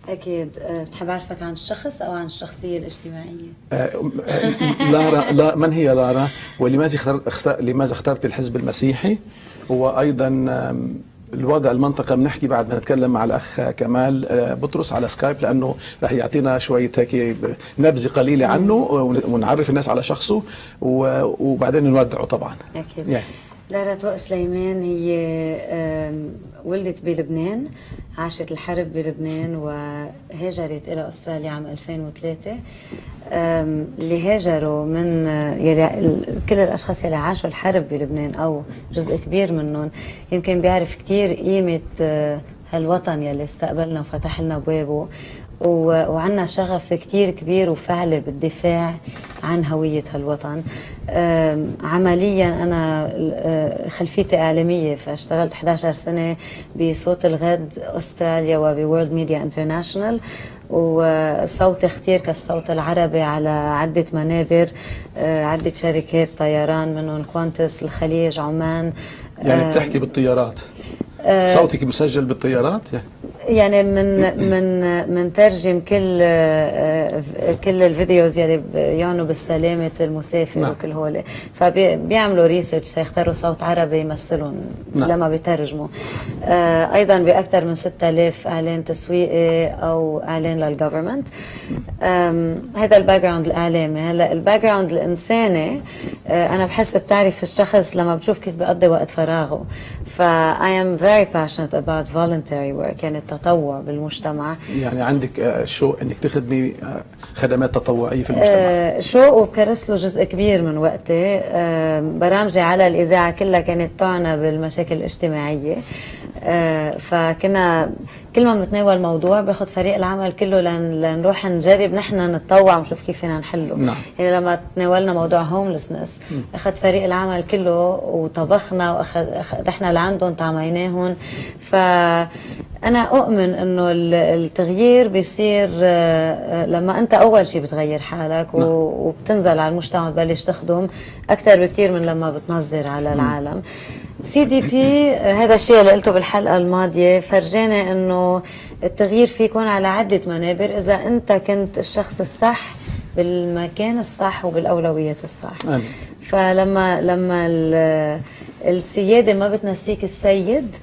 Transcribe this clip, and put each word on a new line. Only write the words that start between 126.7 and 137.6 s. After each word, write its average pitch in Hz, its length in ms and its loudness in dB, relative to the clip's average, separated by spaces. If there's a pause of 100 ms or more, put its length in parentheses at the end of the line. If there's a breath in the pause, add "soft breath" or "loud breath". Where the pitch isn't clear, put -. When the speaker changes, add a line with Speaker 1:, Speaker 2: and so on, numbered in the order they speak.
Speaker 1:
فريق 190 320 2
العمل 185 460 0
كله 180 540 2
وطبخنا 170 880 0
وأخذ-، 165 440 -4
أخ-، - 320 -6
رحنا 175 240 0
لعندهم 175 420 0
طعميناهم. 175 800 -2 (440 loud breath)
فأنا 180 1400 2
أؤمن 214 560 4
إنه 180 360 0
ال-، 170 240 2
التغيير 180 920 4
بيصير، 202 600 2 (140)
آه، 165 800 2
آه، - 40 -2
لما 180 320 0
أنت 226 160 2
أول 214 340 8
شيء 160 140 -2